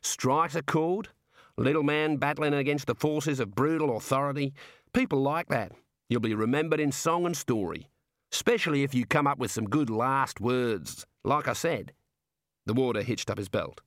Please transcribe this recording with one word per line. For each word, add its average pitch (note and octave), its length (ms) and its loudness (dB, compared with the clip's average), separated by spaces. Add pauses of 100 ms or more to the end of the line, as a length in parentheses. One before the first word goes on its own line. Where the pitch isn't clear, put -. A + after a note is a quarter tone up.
Strikes C#3+ 520 0
a E3 80 -2
chord. E3 460 0 (480)
Little C#3+ 260 2
man D3+ 340 2
battling D3 380 0
against C#3+ 320 0
the - 80 0
forces D3+ 440 0
of G#2 160 -4
brutal D3 420 2
authority. C#3 580 -2 (400)
People A#3+ 260 2
like D3 280 0
that. A#2 240 -2 (360)
You'll A#2+ 120 2
be A2+ 140 0
remembered D3 460 2
in D3 100 2
song E3 360 0
and E3+ 100 -2
story, F#2+ 520 -2 (440)
especially E3 500 2
if C#3 120 0
you B2 100 2
come D3 220 2
up C#3 120 2
with B2 120 -2
some A2 160 -4
good B2 240 0
last C3 500 0
words, A#2 680 -2 (180)
like C#3+ 220 0
I C3 60 -2
said. C3+ 400 -4 (760)
The A#2+ 80 -2
warder A#2+ 280 2
hitched A#2 280 -4
up G2 80 -2
his G2+ 100 -6
belt. - 380 -4